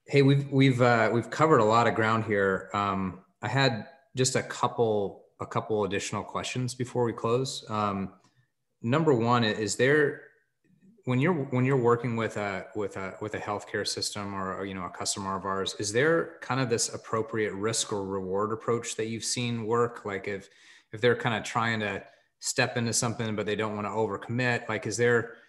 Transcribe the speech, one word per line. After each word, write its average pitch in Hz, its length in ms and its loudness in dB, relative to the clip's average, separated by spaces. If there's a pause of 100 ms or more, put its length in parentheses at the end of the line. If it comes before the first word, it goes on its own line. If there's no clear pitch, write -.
hey, 139 160 4
we've, 139 280 4
we've, 135 320 6
uh, 117 300 6
we've 117 180 0
covered 156 280 6
a 110 60 6
lot 113 220 6
of 104 80 2
ground 110 300 2
here. 98 500 0
Um, 95 460 -2 (200)
I 104 80 -4
had 120 380 0 (300)
just 127 200 0
a 107 60 0
couple, 107 800 -2 (160)
a 98 60 -8
couple 107 380 -2
additional 98 400 -4
questions 123 500 -6
before 123 300 -2
we 113 80 0
close. 123 560 -2
Um, 101 460 -2 (680)
number 151 300 2
one, 117 320 4
is 104 320 0
there, 143 460 2 (840)
when 127 160 0
you're, 165 120 2
when 131 320 0
you're 135 120 2
working 117 400 2
with 110 200 -2
a, 101 380 -4
with 101 240 -4
a, 95 240 -8
with 87 120 -6
a 98 40 -4
healthcare 104 480 -6
system 101 480 -6
or, 95 240 -6
or, 98 80 -6
you 95 80 -8
know, 92 100 -8
a 87 60 -8
customer 95 460 -6
of 95 100 -6
ours, 95 320 -2
is 101 120 -4
there 160 520 2
kind 131 180 -2
of 127 80 0
this 113 240 0
appropriate 110 640 -4
risk 107 400 -2
or 98 100 -4
reward 98 480 -2
approach 117 440 -2
that 110 100 -4
you've 113 180 -8
seen 120 400 -4
work? 117 400 0
Like 98 240 -6
if, 98 220 -8 (420)
if 107 80 -10
they're 120 160 4
kind 117 180 0
of 98 100 -2
trying 113 360 0
to 98 220 -4 (380)
step - 360 -2
into 117 160 0
something, 110 420 -2
but 101 120 -2
they 104 100 -2
don't 107 180 -2
want 104 120 -6
to 98 40 -4
overcommit, 117 800 -2
like, 110 180 -4
is 104 120 -6
there, 120 380 2 (120)